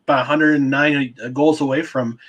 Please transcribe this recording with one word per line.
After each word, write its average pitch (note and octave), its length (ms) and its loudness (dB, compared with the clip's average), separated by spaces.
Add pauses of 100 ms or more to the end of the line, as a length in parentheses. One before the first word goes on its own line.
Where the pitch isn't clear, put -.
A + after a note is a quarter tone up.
about C3+ 160 2
a - 20 -2
hundred D3+ 320 2
and C#3 120 0
nine C#3 460 0 (180)
goals D3 280 2
away C#3 220 -2
from, A#2+ 360 -6 (100)